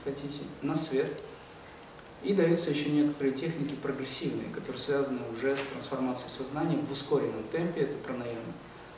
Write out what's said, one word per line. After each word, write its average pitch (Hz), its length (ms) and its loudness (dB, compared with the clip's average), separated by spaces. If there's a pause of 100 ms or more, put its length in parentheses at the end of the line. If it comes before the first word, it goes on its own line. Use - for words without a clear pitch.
хотите, 143 360 -6 (220)
на 156 140 0
свет. 143 360 2 (1120)
И 196 100 4
даются 165 360 6
ещё 147 200 2
некоторые 143 440 4
техники 143 400 -2
прогрессивные, 127 800 -2
которые - 240 -6
связаны 139 420 2 (140)
уже 135 240 2
с 139 60 0
трансформацией 131 680 -2
сознания 143 480 0
в - 140 0
ускоренном 113 600 2
темпе, 165 300 0
это - 160 0
пранаяма, 120 560 -6 (440)